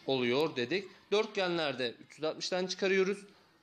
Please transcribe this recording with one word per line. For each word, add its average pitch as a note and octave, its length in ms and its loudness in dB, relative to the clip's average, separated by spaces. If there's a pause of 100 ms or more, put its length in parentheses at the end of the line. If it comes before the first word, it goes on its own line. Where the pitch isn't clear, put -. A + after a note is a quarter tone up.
oluyor C3 480 2
dedik. C3 320 -2 (240)
Dörtgenlerde E3+ 800 0
üç - 260 -18
yüz C#3+ 60 -10
altmıştan F3+ 440 -2
çıkarıyoruz. F#3+ 500 2 (460)